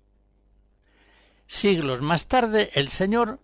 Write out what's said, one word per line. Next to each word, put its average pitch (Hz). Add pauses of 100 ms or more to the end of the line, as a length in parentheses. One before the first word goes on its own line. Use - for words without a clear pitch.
(1500)
Siglos 151
más 156
tarde, 220
el 139
Señor, 220